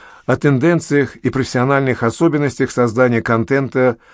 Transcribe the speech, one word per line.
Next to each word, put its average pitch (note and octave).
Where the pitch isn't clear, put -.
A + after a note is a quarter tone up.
о B2+
тенденциях C#3+
и -
профессиональных C3
особенностях C#3+
создания A#2+
контента B2